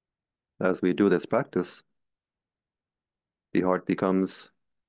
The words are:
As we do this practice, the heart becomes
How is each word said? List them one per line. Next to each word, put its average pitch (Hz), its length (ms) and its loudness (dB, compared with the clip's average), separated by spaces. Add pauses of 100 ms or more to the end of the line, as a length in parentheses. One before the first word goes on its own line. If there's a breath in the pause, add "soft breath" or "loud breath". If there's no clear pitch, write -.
(600)
As 92 220 0
we 90 100 2
do 101 160 2
this 87 180 2
practice, - 580 -4 (1700)
the 92 80 0
heart 92 260 0
becomes 95 640 -2 (380)